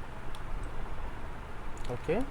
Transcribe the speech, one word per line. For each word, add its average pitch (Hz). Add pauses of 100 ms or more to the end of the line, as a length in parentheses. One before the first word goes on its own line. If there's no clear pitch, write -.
(1900)
ওকে, - (140)